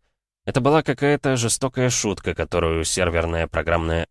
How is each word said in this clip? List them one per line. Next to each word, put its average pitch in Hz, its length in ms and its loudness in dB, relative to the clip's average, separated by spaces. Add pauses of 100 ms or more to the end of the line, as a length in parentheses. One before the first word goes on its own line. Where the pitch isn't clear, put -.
(460)
Это 113 140 -2
была 147 220 4
какая-то 143 540 0
жестокая 123 540 0
шутка, 98 420 -2
которую 82 520 0
серверное 82 640 0
программное 82 640 0